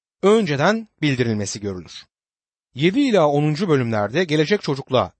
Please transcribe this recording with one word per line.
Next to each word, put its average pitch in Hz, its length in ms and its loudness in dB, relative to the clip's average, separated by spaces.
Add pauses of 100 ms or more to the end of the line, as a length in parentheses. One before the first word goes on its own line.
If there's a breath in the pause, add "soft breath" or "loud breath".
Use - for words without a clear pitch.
(240)
önceden 202 640 2 (140)
bildirilmesi 117 580 -2
görülür. 95 440 -10 (720)
Yedi 180 260 0
ila 214 280 4
onuncu 147 420 0
bölümlerde 117 540 0
gelecek 156 380 0
çocukla, 127 580 -2